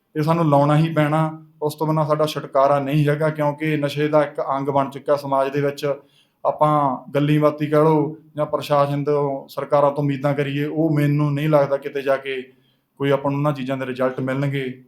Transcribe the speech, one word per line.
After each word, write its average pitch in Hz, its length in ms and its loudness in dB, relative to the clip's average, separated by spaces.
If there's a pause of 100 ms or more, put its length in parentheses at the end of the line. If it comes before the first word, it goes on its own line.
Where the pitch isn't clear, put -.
(160)
ਇਹ 156 60 -2
ਸਾਨੂੰ 165 280 2
ਲਾਉਣਾ 143 280 4
ਹੀ 165 160 2
ਪੈਣਾ, 156 520 0 (160)
ਉਸ 151 140 -4
ਤੋਂ 160 120 -4
ਬਿਨਾਂ 156 180 0
ਸਾਡਾ 151 200 0
ਛੁਟਕਾਰਾ 143 540 2
ਨਹੀਂ 143 280 0
ਹੈਗਾ, 151 220 0
ਕਿਉਂਕਿ 151 480 -2
ਨਸ਼ੇ 143 300 -2
ਦਾ 151 160 4
ਇੱਕ 143 160 -6
ਅੰਗ 139 280 -2
ਬਣ 135 220 0
ਚੁੱਕਾ 143 260 -2
ਸਮਾਜ 139 340 0
ਦੇ 143 120 -2
ਵਿੱਚ। 143 320 -2 (520)
ਆਪਾਂ 143 520 2 (140)
ਗੱਲੀ 147 260 2
ਬਾਤੀ 151 300 0
ਕਹਿ 151 120 4
ਲਓ 151 380 2 (180)
ਜਾਂ 147 100 -2
ਪ੍ਰਸ਼ਾਸਨ 143 580 0
ਤੋਂ, 143 440 -2
ਸਰਕਾਰਾਂ 143 440 2
ਤੋਂ 143 120 -4
ਉਮੀਦਾਂ 139 300 0
ਕਰੀਏ, 143 320 -2
ਉਹ 156 300 0
ਮੈਨੂੰ 147 380 2
ਨਹੀਂ 147 160 -2
ਲੱਗਦਾ 139 280 2
ਕਿਤੇ 139 240 -6
ਜਾ 135 160 0
ਕੇ 135 240 -6 (560)
ਕੋਈ 139 120 -2
ਆਪਾਂ 139 220 0
ਨੂੰ 143 80 -2
ਉਹਨਾਂ 147 140 0
ਚੀਜ਼ਾਂ 135 240 -6
ਦੇ 131 80 -6
ਰਿਜ਼ਲਟ 127 340 -4
ਮਿਲਣਗੇ। 135 680 -4